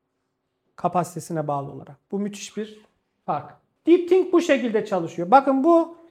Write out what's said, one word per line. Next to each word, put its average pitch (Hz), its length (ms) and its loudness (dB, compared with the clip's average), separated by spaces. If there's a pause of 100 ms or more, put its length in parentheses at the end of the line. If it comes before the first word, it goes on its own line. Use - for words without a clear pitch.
(760)
Kapasitesine 170 720 -4
bağlı 143 240 -6
olarak. 139 240 -18 (160)
Bu 196 80 -4
müthiş 202 380 -8
bir 214 240 -12 (440)
fark. - 280 -6 (340)
DeepThink 359 460 4
bu 339 80 4
şekilde 226 440 0
çalışıyor. 175 460 -4
Bakın 269 320 4
bu 330 340 4 (140)